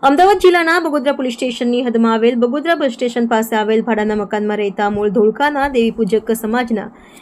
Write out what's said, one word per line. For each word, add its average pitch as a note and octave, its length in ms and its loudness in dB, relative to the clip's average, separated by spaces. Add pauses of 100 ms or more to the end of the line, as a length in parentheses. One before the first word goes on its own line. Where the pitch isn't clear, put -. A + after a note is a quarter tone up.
અમદાવાદ F4+ 360 4
જિલ્લાના F4 420 4
બગોદરા D4 340 -2
પોલીસ B3+ 200 -4
સ્ટેશનની B3 500 -2
હદમાં A3+ 300 2
આવેલ A3+ 220 2
બગોદરા C#4+ 400 0
બસ D4 160 0
સ્ટેશન A#3+ 360 -4
પાસે A3+ 280 0
આવેલ A3 260 0
ભાડાના G#3+ 340 -2
મકાનમાં G#3 420 -4
રહેતા G#3 320 -2
મૂળ G#3 200 -2
ધોળકાના C4+ 580 0
દેવી A#3 240 0
પૂજક A3 400 -2
સમાજના A3+ 600 -4 (300)